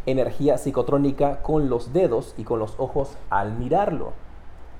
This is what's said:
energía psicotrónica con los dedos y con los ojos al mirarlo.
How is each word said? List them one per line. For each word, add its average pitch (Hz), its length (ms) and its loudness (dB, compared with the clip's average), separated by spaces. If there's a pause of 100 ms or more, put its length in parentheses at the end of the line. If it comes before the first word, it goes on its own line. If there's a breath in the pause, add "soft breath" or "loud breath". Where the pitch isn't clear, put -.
energía 131 540 2
psicotrónica 139 840 2
con 151 260 2
los 120 240 -2
dedos 160 440 2
y - 60 -8
con 113 160 -2
los 110 220 -4
ojos 139 360 -2 (140)
al 101 220 0
mirarlo. 143 600 0 (640)